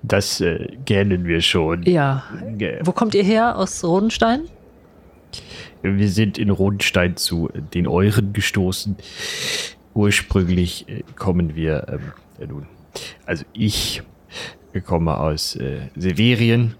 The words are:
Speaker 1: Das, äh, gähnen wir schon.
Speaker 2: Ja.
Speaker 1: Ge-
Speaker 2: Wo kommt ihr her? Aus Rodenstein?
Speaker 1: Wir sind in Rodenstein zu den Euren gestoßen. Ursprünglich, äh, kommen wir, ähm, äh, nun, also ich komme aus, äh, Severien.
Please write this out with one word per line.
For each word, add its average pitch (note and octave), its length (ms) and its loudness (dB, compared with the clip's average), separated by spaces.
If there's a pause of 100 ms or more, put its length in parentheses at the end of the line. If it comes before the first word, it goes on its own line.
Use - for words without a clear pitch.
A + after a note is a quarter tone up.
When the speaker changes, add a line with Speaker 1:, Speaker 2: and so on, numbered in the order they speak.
Speaker 1:
Das, G2+ 360 0
äh, E2 460 -2
gähnen G2 400 2
wir E2+ 160 2
schon. E2+ 420 2
Speaker 2:
Ja. C#3 400 2 (340)
Speaker 1:
Ge- F#2+ 260 -4
Speaker 2:
Wo F3 100 0
kommt G#3+ 220 0
ihr G3+ 80 4
her? A3 340 2
Aus - 260 -4
Rodenstein? A3+ 580 2 (1400)
Speaker 1:
Wir G2 280 2
sind G2+ 280 2
in G#2 120 0
Rodenstein F#2+ 680 2
zu E2 320 -2 (240)
den F2 140 2
Euren G2 460 4
gestoßen. G2 640 -2 (960)
Ursprünglich, F#2 960 2
äh, - 140 -10 (120)
kommen F2 400 0
wir, D#2+ 340 -2
ähm, - 100 -6 (400)
äh, D2 80 -12
nun, C#2+ 180 -12 (600)
also E2 180 -4 (100)
ich - 480 -2 (840)
komme E2 320 2
aus, D#2 380 -2
äh, C2+ 400 -6
Severien. A2+ 840 2